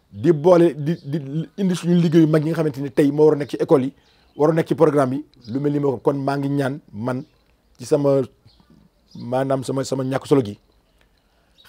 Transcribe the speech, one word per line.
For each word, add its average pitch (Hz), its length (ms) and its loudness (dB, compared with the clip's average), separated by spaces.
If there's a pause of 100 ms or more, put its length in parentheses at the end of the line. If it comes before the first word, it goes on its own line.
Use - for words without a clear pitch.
(120)
di 113 200 2
boole, 170 440 4
di, 151 280 -4
di 139 520 -6
indi 185 180 0
suñu 170 260 -2
liggéeyu 165 280 4
mag 156 140 2
ñi 156 80 -4
nga 160 60 -4
xamante 156 240 -4
ni 143 100 -8
tey 143 200 2
moo 151 160 2
war 147 80 6
a - 40 0
nekk 143 120 -6
ci - 60 -6
école 135 280 2
yi, 135 100 -8 (420)
war 151 140 2
a - 20 2
nekk 160 160 0
ci 156 60 -2
programme 143 400 2
yi, 147 100 -8 (280)
lu 135 80 -4
mel 143 120 -2
ni 147 80 -2
moo 139 120 0
ko. 117 60 -8
Kon 143 240 -2
maa 139 140 -4
ngi 139 120 -4
ñaan 139 320 -4 (120)
man 123 320 -8 (540)
ci 123 80 -18
sama, 143 340 2 (960)
maanaam 127 500 -4
sama, 135 200 -4
sama 131 200 -6
ñàkk 131 220 -4
solo 139 180 4
gi, 104 140 -12 (1120)